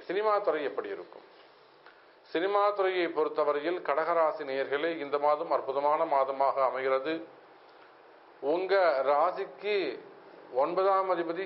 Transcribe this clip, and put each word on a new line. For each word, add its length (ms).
சினிமா 380
துறை 240
எப்படி 260
இருக்கும்? 360
சினிமா 400
துறையை 380
பொறுத்தவரையில் 760
கடகராசி 680
நேயர்களே, 500
இந்த 200
மாதம் 340
அற்புதமான 540
மாதமாக 580
அமைகிறது. 500
உங்க 320
ராசிக்கு 680
ஒன்பதாம் 580
அதிபதி 340